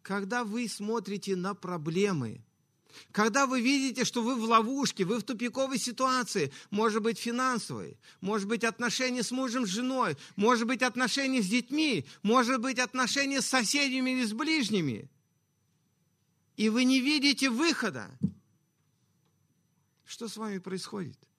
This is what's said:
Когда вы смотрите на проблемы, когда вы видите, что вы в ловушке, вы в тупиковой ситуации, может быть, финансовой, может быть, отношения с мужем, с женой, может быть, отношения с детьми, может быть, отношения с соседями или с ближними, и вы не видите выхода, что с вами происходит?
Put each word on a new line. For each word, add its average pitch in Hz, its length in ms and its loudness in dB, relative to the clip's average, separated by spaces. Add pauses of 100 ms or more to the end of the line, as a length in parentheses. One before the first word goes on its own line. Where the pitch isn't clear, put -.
Когда 202 440 -2
вы 226 220 -4
смотрите 202 680 -4
на 185 180 -4
проблемы, 170 880 -2 (720)
когда 226 340 4
вы 254 140 0
видите, 254 460 2
что - 160 -2
вы 240 120 0
в 220 100 -2
ловушке, 226 600 2
вы 214 140 0
в 208 40 -4
тупиковой 254 560 -4
ситуации, 240 720 0 (200)
может 214 320 2
быть, 220 160 0
финансовой, 233 800 -4 (240)
может 196 260 -2
быть, 220 160 -2
отношения 240 580 0
с - 80 -2
мужем, 254 360 0
с - 20 -2
женой, 233 480 0 (200)
может 226 300 4
быть, 254 160 0
отношения 262 600 0
с 185 60 0
детьми, 247 580 0 (160)
может 240 400 4
быть, 254 160 -2
отношения 262 640 0
с - 40 -2
соседями 262 680 2
или 254 120 0
с 208 80 -2
ближними, 214 760 0 (1500)
и 214 140 4
вы 240 140 2
не 262 160 6
видите 269 500 2
выхода, 220 600 0 (2000)
что - 220 -12
с 214 100 -12
вами 214 220 -6
происходит? 185 580 -8 (200)